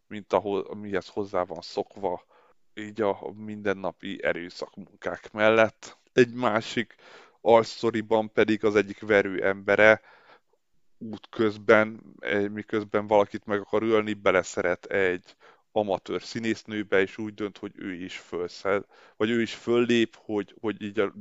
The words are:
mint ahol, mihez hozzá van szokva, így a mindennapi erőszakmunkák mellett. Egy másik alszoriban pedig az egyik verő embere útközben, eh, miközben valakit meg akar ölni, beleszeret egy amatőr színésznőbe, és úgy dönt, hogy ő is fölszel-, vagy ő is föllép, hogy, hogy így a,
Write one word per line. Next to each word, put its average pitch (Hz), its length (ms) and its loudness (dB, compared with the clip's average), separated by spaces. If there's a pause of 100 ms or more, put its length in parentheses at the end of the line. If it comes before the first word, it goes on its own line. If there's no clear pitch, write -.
mint 104 260 -12
ahol, 98 420 -2
mihez 101 320 -6
hozzá 98 360 -4
van 82 180 -12
szokva, 95 640 -8 (480)
így 107 280 -8
a 98 340 -2
mindennapi 101 880 -8
erőszakmunkák - 1080 -8
mellett. 110 680 2 (160)
Egy 120 200 4
másik 113 640 -2 (460)
alszoriban 113 920 2
pedig 107 320 2
az 104 120 2
egyik 101 240 0
verő 101 440 2
embere 101 580 4 (1000)
útközben, 107 1200 0
eh, 101 300 0
miközben 104 580 -4
valakit 101 380 2
meg 104 140 -2
akar 107 240 -2
ölni, 107 300 2
beleszeret 92 720 0
egy 92 500 -2 (360)
amatőr 98 500 -4
színésznőbe, 107 800 -2
és 95 160 -2
úgy 107 160 -8
dönt, 101 240 -10
hogy 101 180 -12
ő 95 180 -10
is 90 240 -12
fölszel-, 95 680 -4 (300)
vagy 110 140 0
ő 117 120 0
is 110 120 -4
föllép, 120 680 2
hogy, 104 400 -6
hogy 104 220 -6
így 104 180 -6
a, 101 220 0